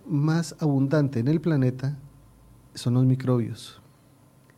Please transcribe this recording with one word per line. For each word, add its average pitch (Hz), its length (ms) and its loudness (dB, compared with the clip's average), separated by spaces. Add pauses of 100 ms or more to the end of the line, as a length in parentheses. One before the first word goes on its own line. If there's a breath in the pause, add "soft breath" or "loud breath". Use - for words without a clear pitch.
más 160 520 0
abundante 139 600 2
en 117 80 0
el 160 140 2
planeta 135 560 0 (760)
son - 180 -2
los 127 120 4
microbios. 127 760 -2 (760)